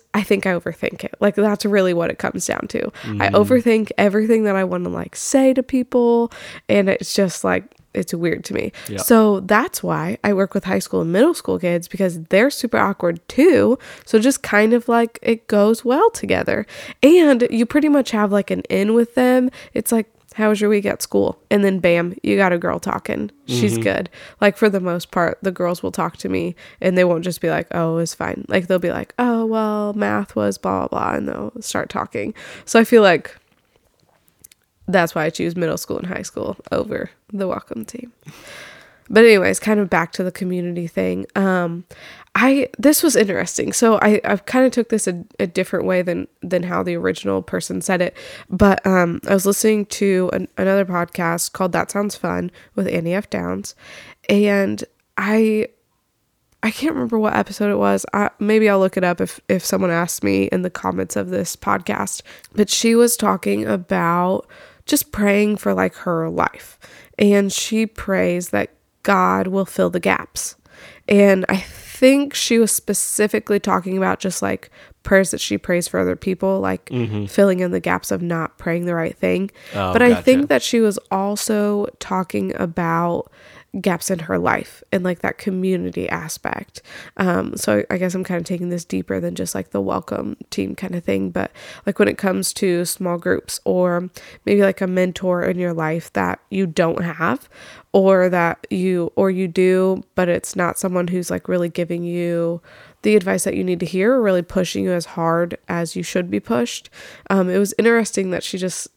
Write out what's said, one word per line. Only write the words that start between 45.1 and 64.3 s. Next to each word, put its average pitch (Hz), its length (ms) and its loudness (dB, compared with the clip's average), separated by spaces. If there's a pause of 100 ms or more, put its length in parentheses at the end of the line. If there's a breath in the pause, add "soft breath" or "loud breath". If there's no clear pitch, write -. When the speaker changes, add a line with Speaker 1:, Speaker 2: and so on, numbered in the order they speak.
Speaker 1:
a 202 80 0
different 185 380 -2
way 185 180 0
than, 175 240 -4 (140)
than 180 220 -2
how 180 200 -2
the 180 120 -4
original 185 460 -2
person 180 400 -6
said 180 200 0
it. 175 140 -4 (340 loud breath)
But, 196 360 2
um, 180 420 2
I 196 60 2
was 190 140 2
listening 208 400 2
to 185 460 0
an, 185 140 -4 (100)
another 190 280 2
podcast 170 680 -4
called 185 180 -2
That 175 180 -2
Sounds 202 260 -4
Fun 180 360 -4 (240 soft breath)
with 185 120 -2
Annie 170 280 -2
F 208 160 -4
Downs. 185 420 -6 (540 loud breath)
And 202 560 2 (340)
I, 214 520 0 (920)
I 220 80 0
can't 311 240 -4
remember 233 240 -4
what 214 180 0
episode 208 360 -2
it 202 80 0
was. 196 340 0
I, 202 160 0 (100)
maybe 214 300 4
I'll 196 100 4
look 190 180 2
it 180 60 0
up 175 180 0
if, - 180 -8 (100)
if 185 160 0
someone 190 260 0
asks 170 300 -2
me 98 240 2
in 185 160 0
the 180 80 -2
comments 185 460 -6
of 196 160 -4
this 185 240 -4
podcast. 202 640 -4 (320 loud breath)
But 208 160 0
she 226 240 2
was 233 240 4
talking 202 480 -2
about 180 800 -2 (400 loud breath)